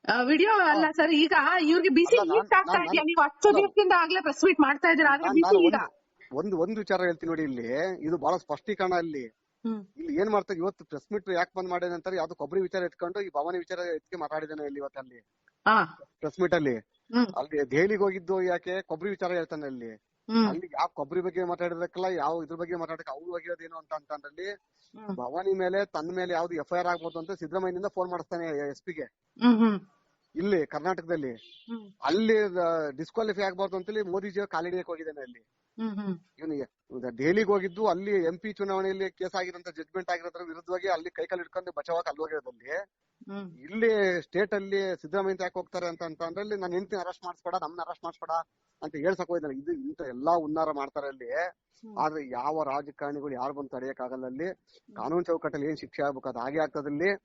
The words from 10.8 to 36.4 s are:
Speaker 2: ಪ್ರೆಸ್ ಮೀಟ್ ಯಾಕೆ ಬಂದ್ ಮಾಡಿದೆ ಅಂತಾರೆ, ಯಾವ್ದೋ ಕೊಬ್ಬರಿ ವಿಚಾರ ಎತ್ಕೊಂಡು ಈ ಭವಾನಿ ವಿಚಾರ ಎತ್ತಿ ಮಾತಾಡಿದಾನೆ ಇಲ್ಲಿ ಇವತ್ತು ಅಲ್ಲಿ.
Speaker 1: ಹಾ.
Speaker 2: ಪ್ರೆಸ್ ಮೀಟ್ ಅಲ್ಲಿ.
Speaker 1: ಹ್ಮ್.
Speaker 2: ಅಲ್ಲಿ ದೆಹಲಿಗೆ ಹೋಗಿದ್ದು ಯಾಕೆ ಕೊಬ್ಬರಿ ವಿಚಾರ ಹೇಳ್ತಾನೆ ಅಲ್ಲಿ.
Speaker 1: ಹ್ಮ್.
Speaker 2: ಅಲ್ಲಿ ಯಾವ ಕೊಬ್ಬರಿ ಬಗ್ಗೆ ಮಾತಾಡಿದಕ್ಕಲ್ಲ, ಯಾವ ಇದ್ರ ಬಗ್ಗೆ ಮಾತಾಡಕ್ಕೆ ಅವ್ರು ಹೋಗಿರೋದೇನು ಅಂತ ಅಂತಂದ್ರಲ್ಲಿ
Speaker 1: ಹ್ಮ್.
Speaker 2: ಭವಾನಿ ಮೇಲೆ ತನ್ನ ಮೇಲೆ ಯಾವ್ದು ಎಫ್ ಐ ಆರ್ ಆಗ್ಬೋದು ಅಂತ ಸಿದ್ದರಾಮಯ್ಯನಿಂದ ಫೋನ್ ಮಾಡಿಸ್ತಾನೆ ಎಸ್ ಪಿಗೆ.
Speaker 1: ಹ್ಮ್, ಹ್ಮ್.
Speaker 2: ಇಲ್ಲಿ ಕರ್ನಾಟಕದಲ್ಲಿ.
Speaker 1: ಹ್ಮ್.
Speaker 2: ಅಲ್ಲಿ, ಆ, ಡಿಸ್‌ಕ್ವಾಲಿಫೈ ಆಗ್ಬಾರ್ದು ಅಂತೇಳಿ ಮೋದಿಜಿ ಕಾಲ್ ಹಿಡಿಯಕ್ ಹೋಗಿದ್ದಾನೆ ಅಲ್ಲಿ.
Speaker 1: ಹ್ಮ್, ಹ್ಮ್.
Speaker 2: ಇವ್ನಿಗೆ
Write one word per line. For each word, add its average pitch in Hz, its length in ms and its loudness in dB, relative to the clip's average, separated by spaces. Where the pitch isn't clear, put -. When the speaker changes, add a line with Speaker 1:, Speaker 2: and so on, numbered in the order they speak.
Speaker 2:
ಪ್ರೆಸ್ - 260 -12
ಮೀಟ್ 202 180 -6
ಯಾಕೆ 175 280 0
ಬಂದ್ 185 120 -6
ಮಾಡಿದೆ 175 240 -2
ಅಂತಾರೆ, 180 220 -6
ಯಾವ್ದೋ 165 200 -4
ಕೊಬ್ಬರಿ 156 260 -2
ವಿಚಾರ 185 220 -2
ಎತ್ಕೊಂಡು 180 380 -6
ಈ 196 80 -6
ಭವಾನಿ 165 280 -2
ವಿಚಾರ 175 220 -6
ಎತ್ತಿ 175 380 -6
ಮಾತಾಡಿದಾನೆ 156 480 -6
ಇಲ್ಲಿ 143 140 -8
ಇವತ್ತು 139 200 -10
ಅಲ್ಲಿ. 127 200 -18
Speaker 1:
ಹಾ. 202 400 2
Speaker 2:
ಪ್ರೆಸ್ 156 220 -6
ಮೀಟ್ 175 120 4
ಅಲ್ಲಿ. 143 240 2
Speaker 1:
ಹ್ಮ್. 233 500 -2
Speaker 2:
ಅಲ್ಲಿ 139 340 -2
ದೆಹಲಿಗೆ 190 320 4
ಹೋಗಿದ್ದು 190 380 0
ಯಾಕೆ 180 400 -2
ಕೊಬ್ಬರಿ 170 280 -6
ವಿಚಾರ 185 220 -4
ಹೇಳ್ತಾನೆ 160 360 -4
ಅಲ್ಲಿ. 120 280 -10
Speaker 1:
ಹ್ಮ್. 226 200 4
Speaker 2:
ಅಲ್ಲಿ 185 240 -4
ಯಾವ 156 140 0
ಕೊಬ್ಬರಿ 147 340 -4
ಬಗ್ಗೆ 180 220 -2
ಮಾತಾಡಿದಕ್ಕಲ್ಲ, 175 640 -4
ಯಾವ 165 380 -2
ಇದ್ರ 151 120 -10
ಬಗ್ಗೆ 170 200 -6
ಮಾತಾಡಕ್ಕೆ 165 360 -8
ಅವ್ರು 160 200 -12
ಹೋಗಿರೋದೇನು 165 460 -10
ಅಂತ 160 160 -12
ಅಂತಂದ್ರಲ್ಲಿ 151 580 -10
Speaker 1:
ಹ್ಮ್. 208 160 -8
Speaker 2:
ಭವಾನಿ 165 380 -2
ಮೇಲೆ 190 320 2
ತನ್ನ 170 300 -6
ಮೇಲೆ 180 180 -2
ಯಾವ್ದು 170 220 0
ಎಫ್ 156 200 -4
ಐ 175 40 2
ಆರ್ 175 80 0
ಆಗ್ಬೋದು 165 320 -2
ಅಂತ 165 120 -10
ಸಿದ್ದರಾಮಯ್ಯನಿಂದ 180 540 -4
ಫೋನ್ 180 160 -2
ಮಾಡಿಸ್ತಾನೆ 165 580 -4
ಎಸ್ 139 140 -12
ಪಿಗೆ. 156 200 -10
Speaker 1:
ಹ್ಮ್, 233 180 6
ಹ್ಮ್. 214 220 4
Speaker 2:
ಇಲ್ಲಿ 185 300 2
ಕರ್ನಾಟಕದಲ್ಲಿ. 160 1080 -6
Speaker 1:
ಹ್ಮ್. 214 200 -12
Speaker 2:
ಅಲ್ಲಿ, 208 560 2
ಆ, 165 300 0
ಡಿಸ್‌ಕ್ವಾಲಿಫೈ 185 520 -4
ಆಗ್ಬಾರ್ದು 190 360 -2
ಅಂತೇಳಿ 214 240 -4
ಮೋದಿಜಿ 196 460 -4
ಕಾಲ್ 165 180 -4
ಹಿಡಿಯಕ್ 175 220 -4
ಹೋಗಿದ್ದಾನೆ 156 340 -10
ಅಲ್ಲಿ. 120 240 -16
Speaker 1:
ಹ್ಮ್, 220 180 -4
ಹ್ಮ್. 196 220 -4
Speaker 2:
ಇವ್ನಿಗೆ 151 260 -6